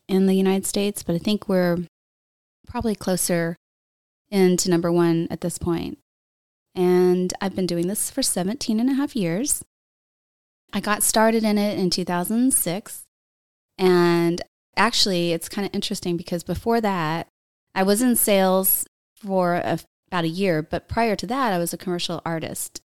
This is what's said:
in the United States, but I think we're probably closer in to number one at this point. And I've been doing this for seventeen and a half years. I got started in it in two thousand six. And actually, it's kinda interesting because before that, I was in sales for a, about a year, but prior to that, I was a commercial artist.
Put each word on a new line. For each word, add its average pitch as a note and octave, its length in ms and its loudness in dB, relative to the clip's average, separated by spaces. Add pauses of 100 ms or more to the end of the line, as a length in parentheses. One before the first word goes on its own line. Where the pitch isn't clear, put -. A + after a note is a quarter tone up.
in F#3+ 180 4
the F#3+ 80 4
United F#3+ 320 2
States, G3+ 380 -4
but F3 100 -2
I E3+ 40 -2
think G#3 300 -2
we're F3+ 300 2 (880)
probably A3+ 300 -2
closer E3+ 600 -2 (720)
in F#3 280 4
to - 100 -2
number E3+ 240 2
one E3+ 380 2
at - 100 -6
this F3 180 -4
point. - 400 -4 (760)
And F3+ 680 4
I've G3 160 -4
been F#3 100 0
doing E3+ 220 -2
this G#3 200 -4
for - 140 -4
seventeen G#3+ 560 -2
and B3 120 2
a - 20 2
half C#4 240 -2
years. G3 480 -2 (1080)
I G#3 60 -4
got G#3 240 -2
started A3+ 400 2
in G#3 160 2
it G#3 180 0
in F#3 140 0
two F#3+ 140 -2
thousand G#3+ 480 0
six. - 500 -4 (760)
And F3 640 4 (340)
actually, F#3 560 2
it's E3 160 -6
kinda G3 220 -6
interesting F#3 460 -4
because F3 280 -6
before A#3 360 -2
that, E3+ 460 -2 (480)
I F#3+ 80 0
was G3+ 180 2
in B3 140 4
sales F#3+ 720 2 (320)
for F#3 380 0
a, E3+ 260 -2 (280)
about F3 160 -2
a E3 40 -2
year, E3+ 340 0
but - 260 -8
prior A3+ 280 0
to F#3 100 -8
that, B3 260 -2
I F3 60 0
was E3+ 140 -2
a E3+ 60 -8
commercial F3 460 -6
artist. - 560 -8 (100)